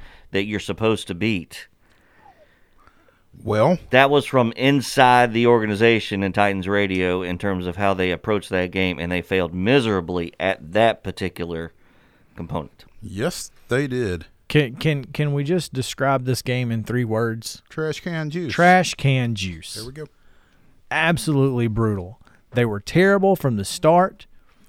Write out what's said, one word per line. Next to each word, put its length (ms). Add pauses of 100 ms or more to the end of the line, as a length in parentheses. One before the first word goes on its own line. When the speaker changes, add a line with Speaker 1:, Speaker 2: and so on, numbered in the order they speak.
(300)
Speaker 1:
that 140
you're 140
supposed 500
to 60
beat. 520 (1800)
Speaker 2:
Well, 360 (120)
Speaker 1:
That 200
was 140
from 280
inside 800
the 140
organization 760
in 100
Titans 360
radio 540
in 140
terms 300
of 100
how 160
they 200
approached 380
that 200
game, 280
and 120
they 120
failed 300
miserably 840
at 340
that 320
particular 680 (640)
component. 480 (180)
Speaker 2:
Yes, 480 (180)
they 180
did. 400 (220)
Speaker 3:
Can, 280
can, 300
can 280
we 100
just 300
describe 500
this 180
game 280
in 140
three 200
words? 640
Speaker 2:
Trash 320
can 300
juice. 240
Speaker 3:
Trash 400
can 400
juice. 400
Speaker 2:
There 100
we 80
go. 140 (840)
Speaker 3:
Absolutely 760
brutal. 540 (340)
They 100
were 160
terrible 560
from 200
the 80
start. 600 (420)